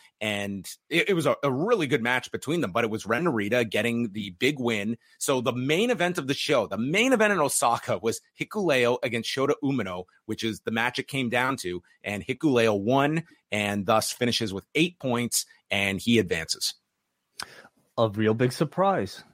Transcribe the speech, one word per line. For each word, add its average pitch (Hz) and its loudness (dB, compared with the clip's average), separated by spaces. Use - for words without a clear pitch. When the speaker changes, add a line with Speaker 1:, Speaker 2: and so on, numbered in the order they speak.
Speaker 1:
And 101 -4
it, 170 2
it 190 2
was 160 2
a, 127 4
a 143 2
really 170 0
good 123 0
match 123 0
between 156 -4
them, 101 -2
but 117 2
it 107 -2
was 107 -6
Ren 117 0
Narita 113 0
getting 117 0
the 101 -8
big 131 -2
win. 113 -2
So 131 0
the 120 0
main 156 0
event 175 0
of 139 -6
the 135 -2
show, 123 0
the 95 -6
main 190 2
event 214 4
in 185 0
Osaka 127 0
was 113 -2
Hikuleo 131 2
against 120 -4
Shota 135 2
Umino, 95 -2
which 110 -6
is 110 -4
the 110 -6
match 117 -2
it - -6
came 131 -4
down 123 0
to. 87 -8
And 101 -6
Hikuleo 120 2
won 139 2
and 101 -2
thus 110 2
finishes 113 -2
with 95 -8
eight 175 0
points, 120 -2
and 98 0
he 117 4
advances. 85 -2
Speaker 2:
A 113 4
real 107 2
big 123 2
surprise. 170 -2